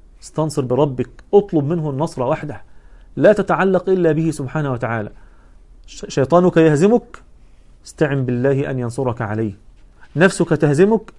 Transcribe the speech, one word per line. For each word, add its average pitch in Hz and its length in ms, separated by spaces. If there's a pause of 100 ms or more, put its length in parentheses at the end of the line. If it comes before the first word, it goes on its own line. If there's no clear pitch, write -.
(220)
استنصر 151 420
بربك، 127 460 (240)
اطلب 196 300
منه 156 260
النصر 135 320
وحده، 139 400 (540)
لا 165 160
تتعلق 185 560
إلا 180 240
به 160 180
سبحانه 143 420
وتعالى. 117 380 (760)
ش-، - 220
شيطانك 165 480
يهزمك، 165 640 (640)
استعن 139 380
بالله 135 460
أن 135 80
ينصرك 123 440
عليه. 107 300 (640)
نفسك 175 320
تهزمك، 165 720